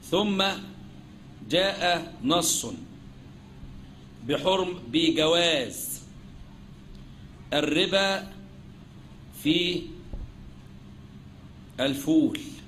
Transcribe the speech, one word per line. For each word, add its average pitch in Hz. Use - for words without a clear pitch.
ثم 196
جاء 175
نص 160
بحرم، 180
بجواز 160
الربا 190
في 175
الفول 139